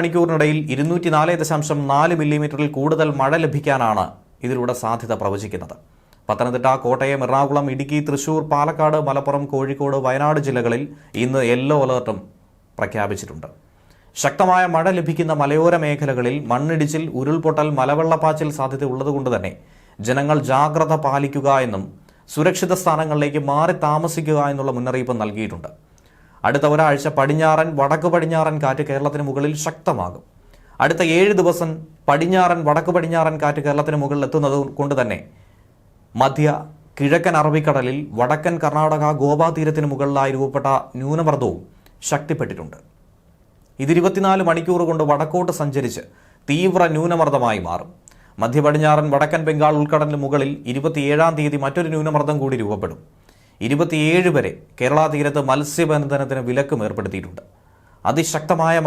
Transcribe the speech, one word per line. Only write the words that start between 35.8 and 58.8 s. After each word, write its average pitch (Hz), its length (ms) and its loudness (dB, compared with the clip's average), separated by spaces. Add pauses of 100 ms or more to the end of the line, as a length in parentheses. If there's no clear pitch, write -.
മധ്യ 139 280 2 (480)
കിഴക്കൻ 165 440 2
അറബിക്കടലിൽ 147 540 2 (220)
വടക്കൻ 156 460 0
കർണാടക, 151 420 0 (160)
ഗോവ 147 220 2 (140)
തീരത്തിന് 151 360 -2
മുകളിലായി 139 420 0
രൂപപ്പെട്ട 139 320 -2 (340)
ന്യൂനമർദ്ദവും 135 600 -2 (480)
ശക്തിപ്പെട്ടിട്ടുണ്ട്. 147 680 -6 (1080)
ഇത് 139 120 0
ഇരുപത്തിനാല് 190 540 2
മണിക്കൂർ 170 420 0
കൊണ്ട് 156 200 0
വടക്കോട്ട് 160 500 -2
സഞ്ചരിച്ച് 139 420 -4 (480)
തീവ്ര 180 320 2 (140)
ന്യൂനമർദ്ദമായി 143 720 2
മാറും. 87 200 -6 (540)
മധ്യ 120 240 2
പടിഞ്ഞാറൻ 151 480 4
വടക്കൻ 151 340 2
ബംഗാൾ 151 320 4
ഉൾക്കടലിന് 147 440 0
മുകളിൽ 139 280 0 (220)
ഇരുപത്തിയേഴാം 151 640 2
തീയതി 147 240 0
മറ്റൊരു 160 300 -2
ന്യൂനമർദ്ദം 151 500 0
കൂടി 131 200 0
രൂപപ്പെടും. 92 360 -4 (600)
ഇരുപത്തിയേഴ് 160 760 2
വരെ 104 160 0 (300)
കേരള 151 340 4
തീരത്ത് 147 340 0
മത്സ്യബന്ധനത്തിന് 143 1000 0
വിലക്കും 139 360 0
ഏർപ്പെടുത്തിയിട്ടുണ്ട്. 98 560 -8 (600)
അതിശക്തമായ 165 840 0